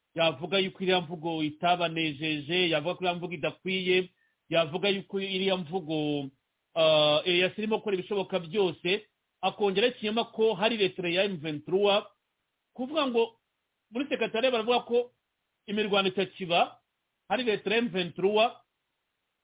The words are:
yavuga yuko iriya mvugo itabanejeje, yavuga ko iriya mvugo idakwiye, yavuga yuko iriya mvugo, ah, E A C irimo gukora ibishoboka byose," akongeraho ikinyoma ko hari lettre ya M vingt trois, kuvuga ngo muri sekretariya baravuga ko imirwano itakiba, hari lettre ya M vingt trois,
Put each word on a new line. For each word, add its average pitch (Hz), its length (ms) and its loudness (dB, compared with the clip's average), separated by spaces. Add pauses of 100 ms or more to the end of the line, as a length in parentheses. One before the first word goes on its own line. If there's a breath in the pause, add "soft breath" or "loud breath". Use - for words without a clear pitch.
(140)
yavuga 165 440 0
yuko 190 240 -2
iriya 185 180 4
mvugo 160 420 -4
itabanejeje, 160 1300 0
yavuga 156 240 0
ko 180 60 -10
iriya 180 140 0
mvugo 175 200 -8
idakwiye, 180 760 -2 (380)
yavuga 165 400 0
yuko 196 320 -2
iriya 190 360 0
mvugo, 151 720 -4 (460)
ah, 151 480 4
E 180 180 2
A 180 80 2
C - 80 -10
irimo 214 240 -2
gukora 202 160 -2
ibishoboka 190 400 -4
byose," 180 680 -2 (340)
akongeraho 202 560 0
ikinyoma 214 320 -2
ko 220 240 2
hari 220 220 0
lettre 180 380 -2
ya 185 100 2
M 202 120 -4
vingt 151 300 -8
trois, 202 380 2 (720)
kuvuga 285 300 -2
ngo 233 280 0 (560)
muri 254 180 -4
sekretariya 226 440 0
baravuga 233 340 0
ko 240 240 0 (560)
imirwano 202 420 0
itakiba, 185 720 -2 (500)
hari 220 140 0
lettre 208 320 0
ya 233 40 4
M 233 100 0
vingt 175 260 -4
trois, 208 380 2 (920)